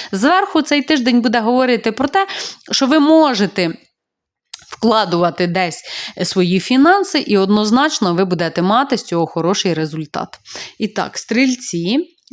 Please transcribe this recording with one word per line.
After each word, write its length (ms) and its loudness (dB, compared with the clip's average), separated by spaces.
Зверху 500 2
цей 200 0
тиждень 400 2
буде 180 0
говорити 520 0
про 160 -2
те, 200 0
що 160 0
ви 120 4
можете 720 2
вкладувати 800 0
десь 360 -4
свої 360 0
фінанси, 600 2
і 180 0
однозначно 800 2
ви 100 2
будете 360 -2
мати 360 2
з 60 -10
цього 240 -2
хороший 460 -2
результат. 680 -6
І 80 -2
так, 300 -6
стрільці, 800 -2